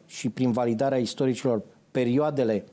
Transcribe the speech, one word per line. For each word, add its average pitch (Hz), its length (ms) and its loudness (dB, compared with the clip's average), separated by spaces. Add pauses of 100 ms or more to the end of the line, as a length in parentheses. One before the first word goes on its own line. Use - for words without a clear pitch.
și - 220 -8
prin 123 240 0
validarea 123 460 0
istoricilor 120 640 0 (280)
perioadele 127 840 0